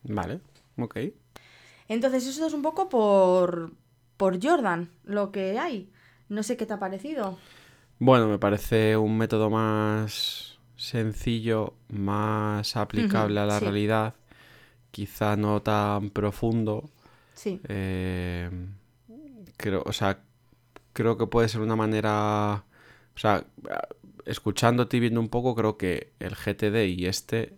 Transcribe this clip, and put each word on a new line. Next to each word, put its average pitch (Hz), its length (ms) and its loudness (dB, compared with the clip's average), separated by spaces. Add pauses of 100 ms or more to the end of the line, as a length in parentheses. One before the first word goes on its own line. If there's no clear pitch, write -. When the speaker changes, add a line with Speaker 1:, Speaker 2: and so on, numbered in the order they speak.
Speaker 1:
Vale, 104 360 -4 (380)
ok. 120 200 -6 (880)
Speaker 2:
Entonces 254 380 0
eso 294 200 -4
es 311 80 -2
un 294 80 -4
poco 320 260 -2
por, 185 840 4 (460)
por 185 260 2
Jordan, 202 460 2 (140)
lo 202 280 -4
que 196 260 -2
hay. 262 320 -6 (380)
No 214 140 -4
sé 233 140 -2
qué 220 100 -6
te 214 80 -6
ha 196 40 -8
parecido. 196 600 -6 (600)
Speaker 1:
Bueno, 120 300 6
me 101 100 2
parece 107 580 4
un 110 220 2
método 110 320 2
más 107 1080 -2 (180)
sencillo, 110 1000 -2 (140)
más 107 880 -2
aplicable 107 640 0
Speaker 2:
Ujú, - 20 2
Speaker 1:
a 104 40 2
la 104 120 2
Speaker 2:
sí. 104 60 0
Speaker 1:
realidad, 107 500 0 (760)
quizá 104 460 -2
no 104 260 2
tan 104 480 0
profundo. 107 800 -2 (460)
Speaker 2:
Sí. 190 340 -6
Speaker 1:
Eh, 92 840 -4 (1080)
creo, 196 300 -2
o 208 60 -6
sea, - 280 -2 (720)
creo 113 240 2
que 113 100 0
puede 113 220 4
ser 107 120 -4
una 110 160 0
manera, 104 880 0 (500)
o - 40 -16
sea, 104 260 2 (800)
escuchándote 120 720 2
y 120 40 4
viendo 117 200 2
un 110 80 -2
poco, 123 260 0
creo 107 220 2
que - 440 -2
el 101 140 -6
G 101 220 -4
T 107 140 0
D 104 180 2
y 90 180 -2
este 113 500 -4